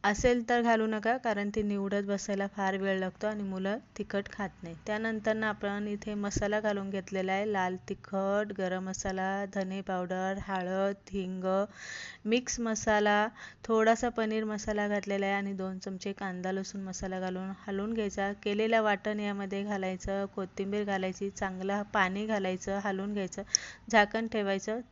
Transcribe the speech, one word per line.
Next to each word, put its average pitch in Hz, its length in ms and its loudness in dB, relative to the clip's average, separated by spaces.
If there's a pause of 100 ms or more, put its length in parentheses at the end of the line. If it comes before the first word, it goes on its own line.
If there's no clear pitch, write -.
असेल 226 460 4
तर 240 120 4
घालू 226 260 4
नका, 220 300 0
कारण 208 380 0
ते 220 60 2
निवडत 202 440 0
बसायला 196 420 -2
फार 196 300 0
वेळ 190 220 2
लागतो 185 280 -4
आणि 214 160 -2
मुलं 190 340 -2 (200)
तिखट 202 340 -2
खात 196 180 -6 (140)
नाही. 170 120 -10 (100)
त्यानंतरनं 220 640 0
आपण 208 400 -2
इथे 208 260 -4
मसाला 208 460 0
घालून 202 300 0
घेतलेला 190 420 -2
आहे, 202 220 0
लाल 185 220 2 (140)
तिखट, 196 680 0
गरम 185 260 -2
मसाला, 190 680 -2
धने 190 280 -2
पावडर, 185 600 -2
हळद, 190 540 0 (140)
हिंग, 185 560 0 (600)
मिक्स 240 340 2
मसाला, 208 680 4 (360)
थोडासा 226 460 6
पनीर 220 340 0
मसाला 214 440 0
घातलेला 196 380 0
आहे 196 100 2
आणि 202 180 0
दोन 190 260 -4
चमचे 190 340 -6
कांदा 185 380 -4
लसूण 190 300 -2
मसाला 190 380 -4
घालून 185 320 -4 (160)
हलवून 202 260 -2
घ्यायचा. 202 400 0
केलेलं 214 480 2
वाटण 208 380 2
यामध्ये 196 440 -2
घालायचं, 196 640 -2
कोथिंबीर 196 580 -4
घालायची, 196 460 -2
चांगलं 196 520 -2 (120)
पाणी 196 320 2
घालायचं, 196 580 0
हलवून 196 300 -2
घ्यायचं, 196 280 -4 (500)
झाकण 220 360 6
ठेवायचं, 214 520 0 (120)